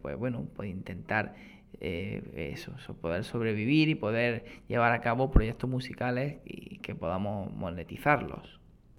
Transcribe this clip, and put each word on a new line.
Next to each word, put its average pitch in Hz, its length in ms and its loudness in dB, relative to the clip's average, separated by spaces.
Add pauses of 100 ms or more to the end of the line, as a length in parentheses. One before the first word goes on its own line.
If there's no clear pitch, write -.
pues, 71 160 -4
bueno, 123 380 -2
pues 104 160 -6
intentar, 95 640 -2 (460)
eh, 85 760 -4
eso, - 240 -10
so-, - 160 -10
poder 82 300 -2
sobrevivir 117 640 4
y 156 80 4
poder 113 480 2 (240)
llevar 117 240 6
a 120 80 4
cabo 120 320 2
proyectos 117 360 4
musicales 127 760 -2
y - 320 -12
que - 160 -8
podamos 98 580 -2
monetizarlos. 87 1080 -2 (380)